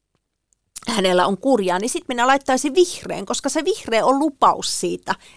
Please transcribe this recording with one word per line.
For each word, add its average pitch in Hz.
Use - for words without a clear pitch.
hänellä 185
on 196
kurjaa, 196
niin 214
sit 311
minä 240
laittaisin 269
vihreän, 196
koska 240
se 302
vihreä 226
on 269
lupaus 277
siitä, 180